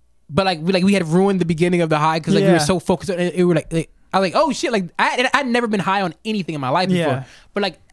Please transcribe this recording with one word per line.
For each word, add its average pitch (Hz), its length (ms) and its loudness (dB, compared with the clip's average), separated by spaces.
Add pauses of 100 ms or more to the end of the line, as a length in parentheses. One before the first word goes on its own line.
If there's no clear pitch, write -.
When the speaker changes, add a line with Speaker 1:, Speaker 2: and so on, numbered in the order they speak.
(300)
Speaker 1:
but, 190 160 0
like, 180 160 0
we, 175 120 0
like, 180 100 2
we 202 100 4
had 185 140 2
ruined 190 340 2
the 170 40 0
beginning 175 360 2
of 160 80 0
the 156 80 2
high 160 220 0
'cause, 160 140 -2
like, 196 100 4
we - 60 4
were 175 60 6
Speaker 2:
Yeah. 160 40 2
Speaker 1:
so 165 200 0
focused 175 320 -2
on 175 80 -4
it. 175 160 -2
It 180 80 2
were 175 120 4
like, - 160 -4
like, 165 180 -4 (240)
I 185 60 2
was 196 140 2
like, 262 80 2
"Oh 311 100 2
shit!" 262 220 -4
Like, 190 160 -2 (100)
I, 269 200 0
and 247 140 0
I'd 269 140 -2
never 240 200 0
been 208 120 -2
high 190 220 -2
on 180 120 -4 (120)
anything 208 280 -6
in 147 60 -6
my 127 80 -4
life 180 220 0
before, 165 240 0
Speaker 2:
Yeah. 135 100 -6 (300)
Speaker 1:
but, 202 100 -2
like, 185 160 -6 (140)